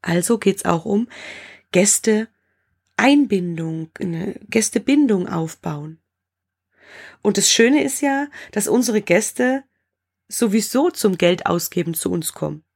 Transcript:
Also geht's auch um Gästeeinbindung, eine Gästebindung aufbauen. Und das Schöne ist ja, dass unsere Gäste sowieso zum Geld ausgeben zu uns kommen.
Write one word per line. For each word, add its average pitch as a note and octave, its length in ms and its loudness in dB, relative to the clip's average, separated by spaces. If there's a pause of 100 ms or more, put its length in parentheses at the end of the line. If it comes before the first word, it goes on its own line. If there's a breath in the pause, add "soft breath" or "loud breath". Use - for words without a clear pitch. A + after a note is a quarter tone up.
Also F3 360 0
geht's G3 280 0
auch E3+ 200 0
um G#3 240 -2 (640 loud breath)
Gästeeinbindung, F#3+ 2250 0 (100)
eine F3 400 -6 (100)
Gästebindung A3 800 2
aufbauen. D#3+ 720 -8 (1200 loud breath)
Und G3+ 160 0
das G3+ 140 2
Schöne B3+ 320 4
ist - 180 -4
ja, C#4 260 0 (240 loud breath)
dass G#3 160 -4
unsere A#3 340 2
Gäste B3 600 0 (640)
sowieso A#3 600 0
zum F#3+ 280 0
Geld F3 300 2
ausgeben E3+ 460 -2
zu - 180 -4
uns E3+ 220 -4
kommen. D3+ 320 -8 (100)